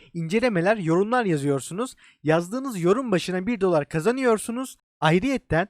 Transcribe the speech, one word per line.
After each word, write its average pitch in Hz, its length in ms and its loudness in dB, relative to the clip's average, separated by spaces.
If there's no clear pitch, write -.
incelemeler, 190 640 0
yorumlar 202 480 0
yazıyorsunuz. 156 720 -2
Yazdığınız 180 580 -2
yorum 214 300 2
başına 185 360 -2
bir 226 140 -4
dolar 170 280 2
kazanıyorsunuz. 233 880 -2
Ayrıyetten 170 720 0